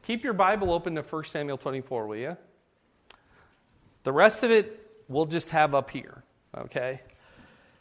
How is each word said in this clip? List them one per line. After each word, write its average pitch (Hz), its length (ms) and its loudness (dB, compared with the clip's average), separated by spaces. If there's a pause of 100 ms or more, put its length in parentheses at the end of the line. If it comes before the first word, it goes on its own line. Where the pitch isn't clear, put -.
Keep 233 200 -4
your 254 100 -2
Bible 190 380 4
open 170 240 -2
to 147 80 -4
First 156 280 -8
Samuel 143 260 -4
twenty-four, 127 500 -6
will 107 100 -8
you? 147 200 -8 (1700)
The 135 80 -2
rest 196 320 6
of 233 80 4
it 214 280 4 (280)
we'll 147 180 0
just 156 240 -6
have 151 240 2
up 135 160 0
here, - 340 -14 (320)
okay? 127 460 -8 (800)